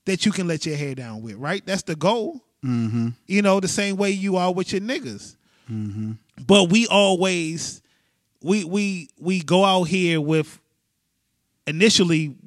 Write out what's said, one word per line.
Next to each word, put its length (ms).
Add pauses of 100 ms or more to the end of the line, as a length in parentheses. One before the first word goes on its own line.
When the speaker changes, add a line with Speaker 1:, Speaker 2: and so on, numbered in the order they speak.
Speaker 1:
that 200
you 60
can 160
let 180
your 100
hair 200
down 260
with, 140
right? 300
That's 180
the 120
goal. 460 (240)
Speaker 2:
Mm-hmm. 440 (180)
Speaker 1:
You 160
know, 160
the 80
same 300
way 140
you 260
are 140
with 220
your 80
niggas. 540 (360)
Speaker 2:
Mm-hmm. 420 (340)
Speaker 1:
But 220
we 180
always, 960 (580)
we, 220
we, 460 (100)
we 240
go 200
out 200
here 360
with, 400 (1080)
initially, 680 (120)